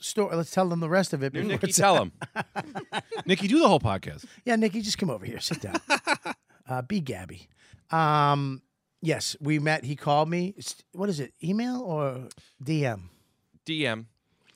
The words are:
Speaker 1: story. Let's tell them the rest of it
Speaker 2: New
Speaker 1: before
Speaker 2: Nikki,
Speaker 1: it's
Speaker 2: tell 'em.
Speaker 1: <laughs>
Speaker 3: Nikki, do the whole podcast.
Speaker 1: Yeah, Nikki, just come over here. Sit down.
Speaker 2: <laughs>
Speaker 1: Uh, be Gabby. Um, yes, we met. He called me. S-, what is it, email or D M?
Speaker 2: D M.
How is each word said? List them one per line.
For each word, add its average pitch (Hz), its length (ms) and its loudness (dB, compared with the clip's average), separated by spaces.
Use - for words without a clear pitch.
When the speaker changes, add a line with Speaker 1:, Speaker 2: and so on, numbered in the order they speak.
Speaker 1:
story. 190 320 -2
Let's 165 160 -2
tell 190 180 2
them 170 120 0
the 165 80 -2
rest 180 240 2
of 139 100 -2
it 135 100 -2
Speaker 2:
New 160 100 -4
Speaker 1:
before 202 100 0
Speaker 2:
Nikki, 196 160 -2
Speaker 1:
it's 185 100 2
Speaker 2:
tell 190 200 8
'em. 95 120 0
Speaker 1:
<laughs> - 920 -8
Speaker 3:
Nikki, 190 200 2
do 277 140 6
the 277 80 8
whole 170 100 8
podcast. 95 460 -4
Speaker 1:
Yeah, 233 120 2
Nikki, 220 260 2
just 208 160 -4
come 190 100 0
over 104 160 -4
here. 117 160 -8
Sit - 200 -4
down. 95 160 -6
Speaker 2:
<laughs> 294 460 -2
Speaker 1:
Uh, 127 120 -2
be 185 200 -2
Gabby. 95 480 -8
Um, 143 720 2
yes, 151 380 -2
we 151 180 0
met. 156 260 0
He 139 120 -6
called 151 340 2
me. 180 260 -2
S-, - 200 -12
what 190 160 -4
is 165 100 -2
it, 131 240 -8
email 233 400 -2
or 139 460 -4
D 147 240 0
M? 98 240 -4
Speaker 2:
D 156 180 -2
M. 113 220 -2